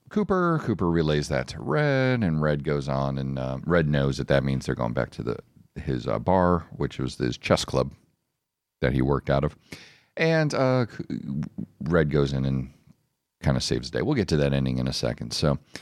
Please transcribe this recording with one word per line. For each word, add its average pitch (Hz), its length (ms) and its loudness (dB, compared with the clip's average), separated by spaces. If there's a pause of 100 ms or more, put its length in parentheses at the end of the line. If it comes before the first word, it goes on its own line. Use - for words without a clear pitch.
Cooper. 180 540 2
Cooper 95 260 0
relays 76 400 2
that 65 200 -2
to - 120 -12
Red, 135 640 0
and 80 180 2
Red 76 220 2
goes 71 260 -2
on, 67 280 -2
and, 67 200 -4
uh, 65 260 -4
Red 82 240 4
knows 69 300 2
that 69 100 -4
that 67 160 4
means 67 220 -2
they're 65 100 -2
going 60 180 -4
back 64 180 -2
to - 120 -10
the, 57 140 -6 (380)
his, 64 320 -4
uh, 55 120 0
bar, 90 520 2
which 71 260 -4
was 65 200 -4
his 62 200 0
chess - 260 2
club 67 280 -2 (920)
that 65 120 2
he 65 80 2
worked 67 280 0
out 69 140 2
of. 73 120 -2 (600)
And, 160 380 2
uh, 127 340 2
C-, - 320 -8 (640)
Red 80 280 4
goes 71 240 2
in 67 100 0
and 65 300 -2 (680)
kinda 64 200 2
saves 60 300 -4
the 58 80 -4
day. - 20 0
We'll 131 140 -2
get 98 140 0
to 80 80 2
that 71 160 2
ending 65 260 0
in 64 80 -2
a 65 60 -4
second. 57 380 -6
So, 71 280 0 (220)